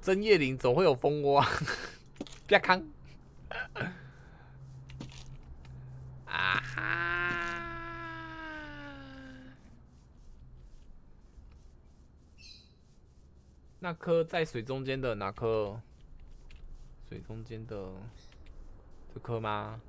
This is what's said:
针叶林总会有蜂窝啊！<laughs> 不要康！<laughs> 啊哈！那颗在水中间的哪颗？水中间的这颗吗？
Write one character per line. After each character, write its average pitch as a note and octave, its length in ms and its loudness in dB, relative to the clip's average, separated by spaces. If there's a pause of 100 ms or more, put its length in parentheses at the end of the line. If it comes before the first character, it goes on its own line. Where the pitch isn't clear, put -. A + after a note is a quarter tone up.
针 F#3+ 220 4
叶 G#3+ 160 10
林 C3 180 4
总 B2 160 6
会 E3+ 100 8
有 D3 120 10
蜂 D3 260 4
窝 C#3 180 10
啊！ - 80 6 (500)
<laughs> - 500 -14
不 G#3 80 8
要 F#3 40 12
康！ F#3 240 6 (680)
<laughs> - 360 -4 (2500)
啊 F#2 300 4
哈！ F3 680 0 (4000)
那 F3 140 -4
颗 E3 300 4
在 D#3+ 200 2
水 B2 200 -2
中 C3 200 -2
间 C3+ 160 0
的 B2+ 160 2
哪 G2+ 160 0
颗？ A2 480 2 (1300)
水 - 100 -10
中 A2+ 240 -10
间 A2+ 240 -10
的 F#2+ 260 -8 (1200)
这 A2+ 60 -8
颗 A2+ 200 -4
吗？ G#2+ 500 -4